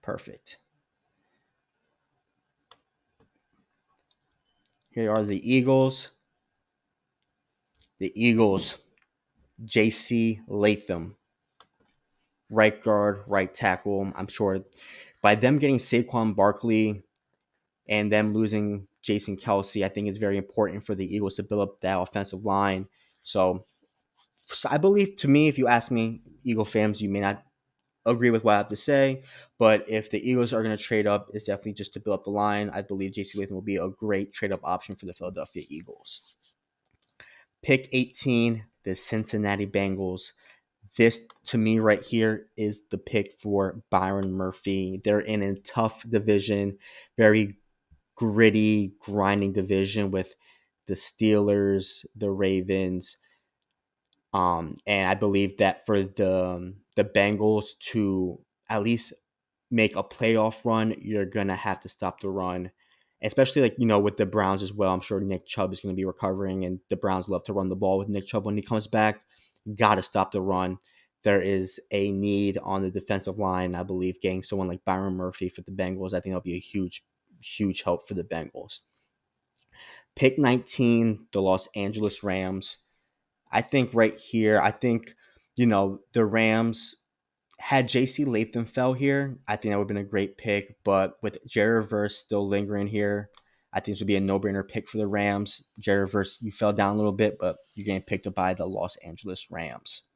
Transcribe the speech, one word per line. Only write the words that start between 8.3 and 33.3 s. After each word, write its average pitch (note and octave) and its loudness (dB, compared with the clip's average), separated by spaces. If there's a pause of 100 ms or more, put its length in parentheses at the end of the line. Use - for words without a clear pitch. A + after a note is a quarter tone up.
J A2 2
C A2+ -2
Latham. G2+ 0 (1300)
Right G#2+ 4
guard, G#2 0
right F#2+ 0
tackle. G2 -2
I'm G2+ -10
sure F#2+ -2 (580)
by G#2 8
them B2 4
getting C#3 4
Saquon A#2 0
Barkley G#2 2 (880)
and G#2+ 0
them G#2+ 2
losing G#2 -2 (140)
Jason G#2 -4
Kelce, G2 -2
I G2 -2
think G#2 -6
it's G2 -6
very G2+ 0
important G2 -4
for G#2+ -4
the F#2+ -6
Eagles G2+ -4
to G#2+ -6
build G#2 -2
up G2 -4
that F#2 -2
offensive F#2+ -6
line. G2 -2 (340)
So, F#2 0 (800)
so - -6
I D3 2
believe, G3 4
to C#3+ -2
me, D3 6
if C#3 0
you B2 2
ask A#2+ 4
me, A2+ -2 (200)
Eagle A2 0
fans, G#2+ 0
you G2+ -2
may G2 -2
not G2+ -2 (640)
agree A#2+ 4
with A2+ 2
what G#2+ 6
I - 6
have G2+ 0
to G#2+ -6
say, C3+ 2 (340)
but G#2+ 6
if A2 -4
the A2 -4
Eagles B2 2
are A2+ 0
gonna A2 -2
trade G#2+ 0
up, G2+ 0
it's G#2 -10
definitely G2+ -6
just - -10
to - -12
build G2+ -2
up - -20
the G2+ -8
line. G#2 0
I G2 -8
believe G2 -6
J G2+ -8
C G2+ -12